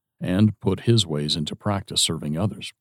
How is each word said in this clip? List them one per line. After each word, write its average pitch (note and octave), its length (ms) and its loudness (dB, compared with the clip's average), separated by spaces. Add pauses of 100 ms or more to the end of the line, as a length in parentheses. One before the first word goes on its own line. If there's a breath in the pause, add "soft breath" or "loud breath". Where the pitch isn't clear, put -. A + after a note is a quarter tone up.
(220)
and G2+ 380 2
put F#2+ 220 -2
his A#2 240 4
ways D2+ 320 -2
into D2+ 180 -4
practice - 460 -4
serving D#2 360 -2
others - 440 -4